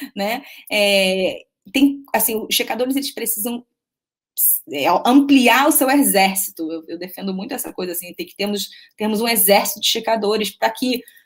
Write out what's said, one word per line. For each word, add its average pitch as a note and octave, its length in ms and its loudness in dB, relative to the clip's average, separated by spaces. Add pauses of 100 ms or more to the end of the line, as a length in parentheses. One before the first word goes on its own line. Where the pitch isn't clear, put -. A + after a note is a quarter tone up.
(140)
né? G#3+ 280 -6 (280)
É, F#3+ 680 2 (340)
tem, C#4 300 2 (100)
assim, A3 240 0
os - 180 -6
checadores, B3 420 -2
eles C#4 180 -6
precisam, A#3 500 -6 (1040)
é, C#3 140 -4 (220)
ampliar C4+ 640 6
o D#4 40 4
seu C4 160 2
exército. F#3+ 840 0
Eu, D#3+ 160 -10
eu E3+ 120 -12
defendo F#3+ 340 -8
muito F#3+ 220 -8
essa - 180 -10
coisa, F#3 200 -8
assim, F3 200 -10
tem F3 140 -10
que - 100 -20
termos, G3+ 320 -4 (260)
termos G#3+ 280 -2
um A#3 60 0
exército G#3+ 520 2
de - 80 -2
checadores G#3+ 600 -2
pra - 180 -2
que B3+ 340 -4 (240)